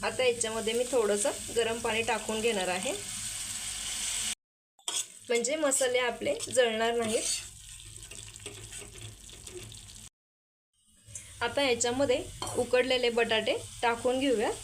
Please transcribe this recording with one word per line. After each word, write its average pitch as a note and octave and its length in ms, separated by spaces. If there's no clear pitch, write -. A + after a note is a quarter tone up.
आता A3+ 180
याच्यामध्ये A3+ 500
मी A#3+ 180
थोडंसं G#3 400
गरम A3+ 240
पाणी A3+ 240
टाकून A3 380
घेणार G#3 260
आहे, F#3 240
म्हणजे A#3+ 260
मसाले C4 440
आपले A#3+ 340
जळणार A3+ 500
नाहीत. A#3 280
आता A#3 200
याच्यामध्ये B3+ 600
उकडलेले B3 540
बटाटे A3+ 460
टाकून A#3+ 380
घेऊया. C4 320